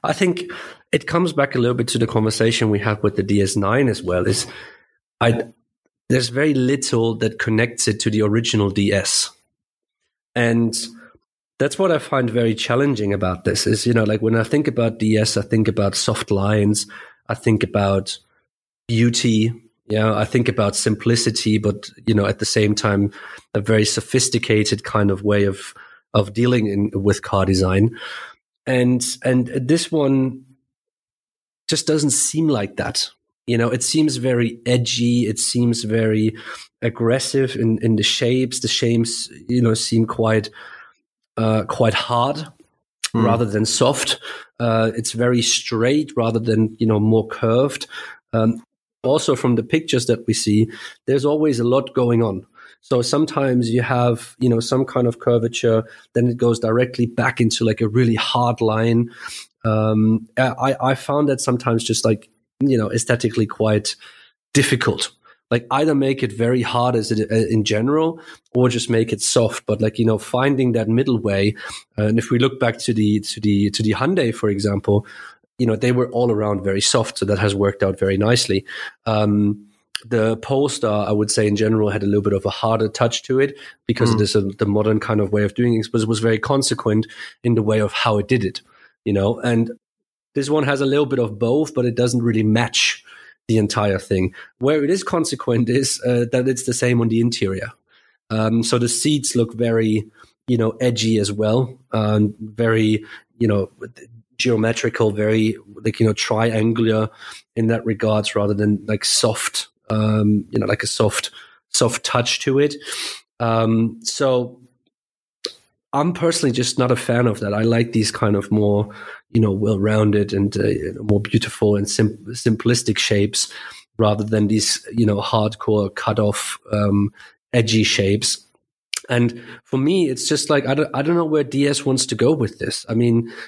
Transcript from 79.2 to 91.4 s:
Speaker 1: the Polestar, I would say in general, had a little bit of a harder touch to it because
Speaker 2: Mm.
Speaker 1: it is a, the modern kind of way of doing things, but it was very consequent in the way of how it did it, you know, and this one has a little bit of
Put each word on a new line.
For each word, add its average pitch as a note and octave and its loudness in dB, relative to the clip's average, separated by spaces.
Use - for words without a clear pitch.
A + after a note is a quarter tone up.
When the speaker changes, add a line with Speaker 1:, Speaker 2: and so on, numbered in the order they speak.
Speaker 1:
the A2+ 0
Polestar, A#2 -2
I A2 -2
would G#2 0
say G#2+ 2
in G#2 0
general, G#2+ 2
had G2+ -4
a - 0
little G2+ 2
bit G2+ 0
of G2 0
a G2 0
harder A2 0
touch A#2+ 0
to C3 0
it C#3 -2
because A2+ 2
Speaker 2:
Mm. A2+ 4
Speaker 1:
it G#2+ 2
is G2+ 0
a, G#2 2
the G2 -4
modern G#2 2
kind G#2+ 0
of G2 0
way G#2 2
of G2+ -2
doing A#2+ 2
things, A2 -4
but A#2 0
it G#2+ 0
was A2 0
very A2+ 2
consequent A2+ 0
in A#2+ 2
the A2 2
way G#2+ 0
of G#2 -2
how A2 0
it G2+ -4
did B2 0
it, - -6
you G#2+ -2
know, G2+ 0
and A#2 0
this C#3 -2
one D3+ 2
has C#3 0
a C#3 0
little C#3 2
bit B2+ -2
of G#2+ -2